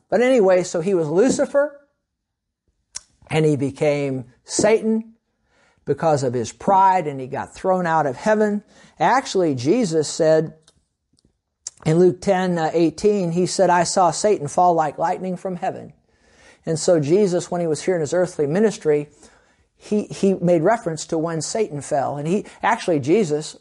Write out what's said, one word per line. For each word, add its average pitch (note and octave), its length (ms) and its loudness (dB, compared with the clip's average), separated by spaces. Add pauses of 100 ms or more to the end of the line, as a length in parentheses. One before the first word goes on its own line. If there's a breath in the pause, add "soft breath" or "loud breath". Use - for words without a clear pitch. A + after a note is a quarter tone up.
but G3+ 120 2
anyway, F#3+ 420 4
so F3 180 -6
he G3 120 -2
was E3 140 0
Lucifer, C4+ 720 0 (1500)
and D#3 160 0
he D3+ 100 2
became C#3 680 -2 (180 soft breath)
Satan A3 720 0 (720)
because D3+ 380 0
of B2 100 -2
his A#2+ 180 -4
pride, F#3+ 560 2
and C#3 120 -8
he C3 80 -10
got B2 260 -10
thrown F#3 320 0
out D#3+ 200 2
of C3 100 -2
heaven. G#3+ 480 0 (360 soft breath)
Actually, F3+ 560 2
Jesus D#3+ 520 0
said D#3+ 480 0 (1300)
in D#3+ 140 2
Luke F3+ 220 4
ten, F#3 360 0
uh, D#3+ 160 -2
eighteen, F3 580 0
he F3 140 0
said, F3+ 240 0
"I F3 140 4
saw E3+ 280 2
Satan E3 360 -2
fall F3+ 260 2
like D#3 240 -2
lightning F3+ 400 -4
from F#3+ 200 -8
heaven." B2+ 360 -10 (720 soft breath)
And D#3+ 140 -4
so F3 200 2
Jesus, F3 520 0
when F3 80 -4
he E3+ 80 -2
was D3+ 160 -4
here F#3+ 120 0
in E3 60 -2
his C#3+ 120 -4
earthly E3+ 340 -2
ministry, D3+ 640 0 (680 soft breath)
he, - 280 -4
he - 320 0
made E3+ 280 2
reference F3+ 440 -2
to E3+ 100 -4
when D#3+ 240 -4
Satan D3+ 400 -6
fell. C3 340 -4
And D3 100 -8
he, F#3+ 200 -2 (160 loud breath)
actually, F#3+ 400 0
Jesus, D#3 600 -2